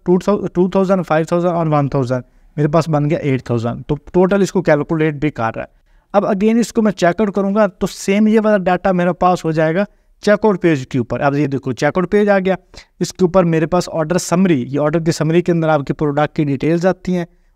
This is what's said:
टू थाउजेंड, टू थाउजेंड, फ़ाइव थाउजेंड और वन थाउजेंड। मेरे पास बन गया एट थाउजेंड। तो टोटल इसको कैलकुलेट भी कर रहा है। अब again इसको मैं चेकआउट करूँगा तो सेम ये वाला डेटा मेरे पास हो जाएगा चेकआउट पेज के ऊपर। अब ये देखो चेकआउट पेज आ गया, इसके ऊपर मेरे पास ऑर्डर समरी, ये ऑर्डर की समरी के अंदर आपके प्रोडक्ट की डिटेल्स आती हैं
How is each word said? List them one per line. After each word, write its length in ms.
टू 120
थाउजेंड, 320
टू 240
थाउजेंड, 280
फ़ाइव 300
थाउजेंड 220
और 140
वन 200
थाउजेंड। 340
मेरे 120
पास 200
बन 180
गया 160
एट 280
थाउजेंड। 340
तो 100
टोटल 280
इसको 200
कैलकुलेट 520
भी 160
कर 240
रहा 80
है। 60
अब 160
again 280
इसको 240
मैं 100
चेकआउट 420
करूँगा 320
तो 200
सेम 420
ये 100
वाला 200
डेटा 340
मेरे 200
पास 320
हो 80
जाएगा 340
चेकआउट 380
पेज 300
के 80
ऊपर। 220
अब 140
ये 120
देखो 260
चेकआउट 380
पेज 180
आ 100
गया, 180
इसके 240
ऊपर 200
मेरे 220
पास 220
ऑर्डर 300
समरी, 360
ये 240
ऑर्डर 220
की 120
समरी 300
के 100
अंदर 160
आपके 240
प्रोडक्ट 440
की 80
डिटेल्स 420
आती 260
हैं 140